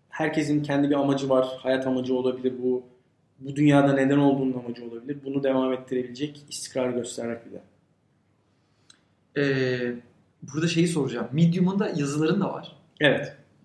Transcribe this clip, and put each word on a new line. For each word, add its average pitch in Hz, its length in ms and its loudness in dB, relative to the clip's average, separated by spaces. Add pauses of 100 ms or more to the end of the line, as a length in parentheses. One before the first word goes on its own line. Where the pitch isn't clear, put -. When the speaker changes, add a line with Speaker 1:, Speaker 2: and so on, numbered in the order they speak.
Speaker 1:
herkesin 151 540 0
kendi 143 260 0
bir 143 60 4
amacı 135 340 0
var. 131 180 4 (120)
Hayat 131 280 0
amacı 127 280 -2
olabilir 127 380 -2 (100)
bu. 127 200 -2 (560)
Bu 135 160 -10
dünyada 143 380 6
neden 135 240 2
olduğunun 135 360 2 (120)
amacı 120 260 -12
olabilir. 123 340 -10
Bunu 135 180 -4
devam 131 300 2
ettirebilecek 127 760 -6
istikrarı - 420 -4
göstermek 117 540 -6
bir - 60 -20
de. 95 100 -16 (1800)
Speaker 2:
Ee, 127 560 0 (600)
burada 160 140 0
şeyi 165 200 2
soracağım. 123 440 -2
Medium'un 175 480 4
da 202 160 0
yazıların 151 460 0
da - 120 -2
var. - 220 -14 (240)
Speaker 1:
Evet. - 360 2 (300)